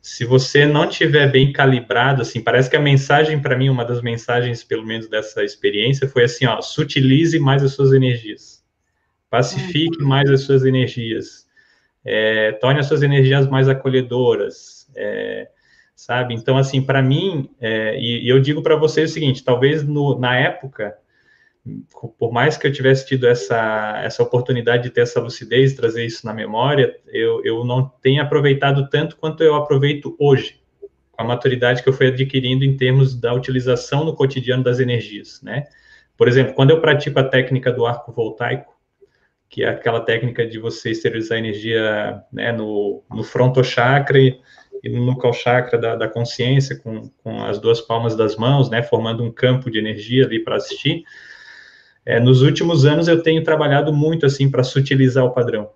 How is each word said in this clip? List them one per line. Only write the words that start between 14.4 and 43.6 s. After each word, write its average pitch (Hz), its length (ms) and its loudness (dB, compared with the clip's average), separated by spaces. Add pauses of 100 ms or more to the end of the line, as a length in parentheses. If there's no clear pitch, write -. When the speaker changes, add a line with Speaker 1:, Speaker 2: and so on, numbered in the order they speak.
Speaker 1:
é, 104 540 -8 (460)
sabe? 123 380 -4
Então, 131 240 0
assim, 135 240 0
pra 135 200 0
mim, 147 480 0 (100)
é, 110 400 -2
e, 117 260 -6
e 120 40 0
eu 131 100 6
digo 147 240 0
pra 156 120 4
vocês 156 360 0
o - 20 -12
seguinte: 143 300 -4
talvez 135 400 2
no, 143 360 -2
na 123 180 0
época, 135 580 -4 (1200)
por - 140 -4
mais 135 260 0
que - 80 -8
eu 139 80 0
tivesse 135 320 2
tido 123 220 0
essa, 110 760 -2
essa 107 200 -6
oportunidade 120 600 -2
de 123 60 -8
ter 120 120 0
essa 120 180 0
lucidez, 120 540 0
trazer 117 320 -4
isso 113 200 -12
na 110 80 -8
memória, 117 600 0 (120)
eu, 113 380 -2
eu 113 180 -4
não 127 240 -2 (140)
tenha 139 220 2
aproveitado 139 680 0
tanto 156 280 -2
quanto 156 260 -4
eu 156 120 6
aproveito 147 640 0
hoje, - 400 2 (520)
com - 100 -12
a 110 40 -4
maturidade 123 580 0
que 139 60 2
eu 131 40 0
fui 131 140 2
adquirindo 131 580 -2
em 135 100 2
termos 131 400 2
da 120 180 -4
utilização 127 680 -2
no 160 120 -4
cotidiano 127 480 -2
das 123 160 0
energias, 110 640 -6
né? 120 220 -10 (520)
Por 117 100 4
exemplo, 123 280 2
quando 135 160 6
eu 160 100 4
pratico 143 380 0
a 135 40 2
técnica 131 480 0
do 113 140 -2
arco 120 260 -6
voltaico, 120 600 -6 (760)
que - 140 -6
é 110 60 0
aquela 113 320 -4
técnica 117 460 -4
de 110 120 -12
você 113 320 -8
exteriorizar 113 460 -4
a - 20 -2
energia, 107 920 -4
né, 107 200 -6
no, 104 600 -4
no 110 120 -8
frontochakra 135 960 2